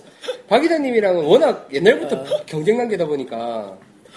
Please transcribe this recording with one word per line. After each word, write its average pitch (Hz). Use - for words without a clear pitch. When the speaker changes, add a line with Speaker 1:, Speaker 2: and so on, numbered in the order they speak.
Speaker 1:
박 240
이사님이랑은 240
워낙 240
옛날부터 190
Speaker 2:
아. 135
Speaker 1:
경쟁 160
관계다 214
보니까 117